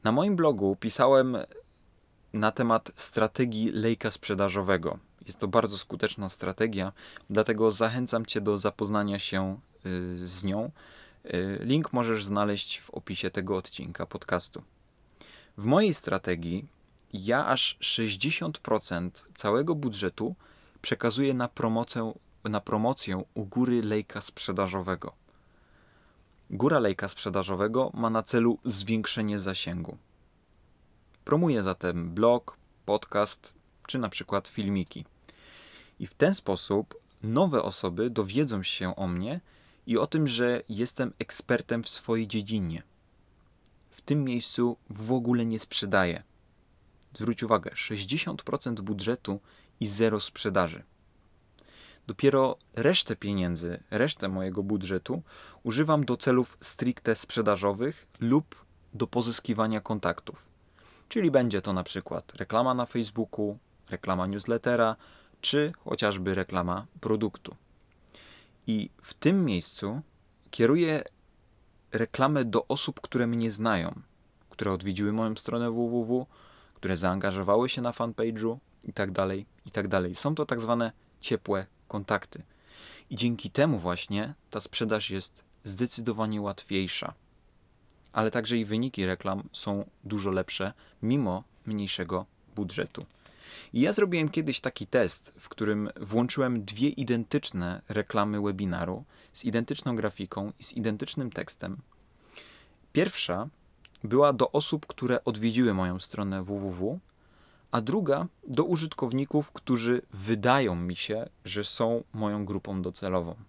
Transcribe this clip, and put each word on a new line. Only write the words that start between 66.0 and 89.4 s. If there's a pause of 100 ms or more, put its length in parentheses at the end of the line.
reklama (140)
produktu. (1120)
I (120)
w
tym
miejscu (500)
kieruję (880)
reklamę
do
osób,
które
mnie
znają, (500)
które
odwiedziły
moją
stronę
W
W
W, (480)
które
zaangażowały
się
na
fanpage'u (260)
i
tak
dalej, (200)
i
tak
dalej.
Są
to
tak
zwane (280)
ciepłe (220)
kontakty. (680)
I
dzięki
temu
właśnie (160)
ta
sprzedaż
jest (200)
zdecydowanie
łatwiejsza. (960)
Ale
także
i
wyniki
reklam